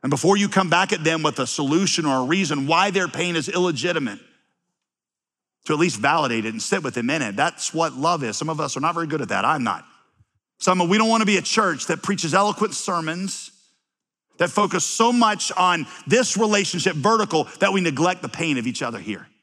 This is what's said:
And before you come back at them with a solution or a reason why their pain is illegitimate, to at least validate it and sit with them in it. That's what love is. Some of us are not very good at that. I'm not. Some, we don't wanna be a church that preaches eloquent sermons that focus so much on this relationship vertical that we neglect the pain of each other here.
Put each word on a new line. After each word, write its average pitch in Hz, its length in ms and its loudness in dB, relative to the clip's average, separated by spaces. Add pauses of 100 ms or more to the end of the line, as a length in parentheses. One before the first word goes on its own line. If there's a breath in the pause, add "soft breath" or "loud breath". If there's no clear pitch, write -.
And 131 80 -2
before 160 260 4
you 202 120 2
come 190 200 2
back 180 240 2
at 165 120 -4
them 160 180 0
with 151 160 0
a 131 80 -2
solution 160 600 0
or 135 100 2
a 127 80 0
reason 151 420 0
why 170 240 2
their 185 160 0
pain 170 300 -4
is 156 120 -2
illegitimate, 165 720 -2 (1500)
to 156 60 0
at 151 60 0
least 160 200 2
validate 127 460 0
it 110 40 -4
and 110 140 -8
sit 190 200 -2
with 131 120 -6
them 120 160 -2
in 151 120 0
it. 104 140 -4
That's - 360 -2
what 156 220 0
love 151 300 0
is. 110 120 -4
Some 156 120 -6
of 156 120 -4
us 143 160 -4
are 131 40 -6
not 165 140 0
very 165 120 -4
good 151 140 -4
at 117 80 -6
that. 98 160 0
I'm 143 180 2
not. 98 240 -4 (720)
Some, 185 200 2 (100)
we 202 100 4
don't 220 100 4
wanna 226 180 4
be 202 100 4
a 170 60 2
church 185 440 0
that 165 160 -4
preaches 170 320 -2
eloquent 202 400 2
sermons 175 760 -6 (880)
that 165 120 2
focus 185 340 0
so 233 280 2
much 220 400 2
on 180 340 2 (200 loud breath)
this 214 300 2
relationship 196 600 0
vertical 190 480 2 (160 loud breath)
that 196 120 2
we 196 80 2
neglect 170 420 0
the 131 60 -8
pain 156 300 -2
of 117 80 -4
each 123 160 -4
other 117 160 -6
here. 92 300 -10 (140)